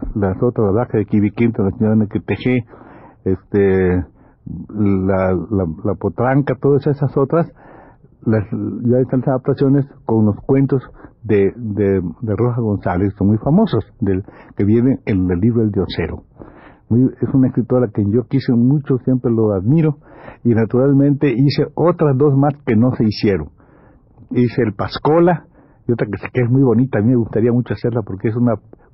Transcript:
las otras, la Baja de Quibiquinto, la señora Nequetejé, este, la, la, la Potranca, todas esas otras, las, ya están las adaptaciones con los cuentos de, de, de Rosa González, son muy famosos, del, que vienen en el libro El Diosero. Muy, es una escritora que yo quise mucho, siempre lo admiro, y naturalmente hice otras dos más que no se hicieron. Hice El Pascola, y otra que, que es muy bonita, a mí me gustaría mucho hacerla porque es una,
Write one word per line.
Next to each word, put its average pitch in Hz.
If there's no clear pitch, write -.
las 95
otras, 120
la 98
Baja 117
de 104
Quibiquinto, 110
la 95
señora 107
Nequetejé, 110
este, 95
la, 95
la, 90
la 98
Potranca, 135
todas 139
esas 143
otras, 151
las, 110
ya 120
están 131
las 135
adaptaciones 135
con 113
los 104
cuentos 135
de, 101
de, 101
de 107
Rosa 120
González, 101
son 98
muy 107
famosos, 143
del, 95
que 110
vienen 120
en 92
el 90
libro 117
El 107
Diosero. 90
Muy, 123
es 117
una 131
escritora 123
que 110
yo 117
quise 135
mucho, 131
siempre 127
lo 110
admiro, 143
y 120
naturalmente 139
hice 135
otras 156
dos 143
más 143
que 120
no 120
se 120
hicieron. 98
Hice 123
El 107
Pascola, 160
y -
otra 110
que, 98
que 123
es 120
muy 135
bonita, 120
a -
mí 107
me 127
gustaría 113
mucho 120
hacerla 117
porque 104
es 110
una, 120